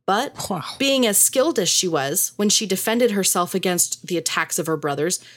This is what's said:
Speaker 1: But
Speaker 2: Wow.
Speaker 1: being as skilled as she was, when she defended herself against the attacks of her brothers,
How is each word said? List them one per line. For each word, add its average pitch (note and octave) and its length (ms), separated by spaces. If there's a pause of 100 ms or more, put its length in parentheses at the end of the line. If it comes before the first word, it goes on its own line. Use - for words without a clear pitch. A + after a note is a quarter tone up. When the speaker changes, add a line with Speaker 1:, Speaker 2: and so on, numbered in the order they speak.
Speaker 1:
But A#3 440
Speaker 2:
Wow. F3 140 (160)
Speaker 1:
being C4+ 260
as G3+ 120
skilled C#4 420
as F3 100
she - 180
was, D3 480
when G#3 140
she G#3+ 160
defended A3 460
herself F#3+ 420
against F3+ 540
the F3 100
attacks D#3+ 420
of D#3+ 80
her D#3+ 100
brothers, D3 420 (180)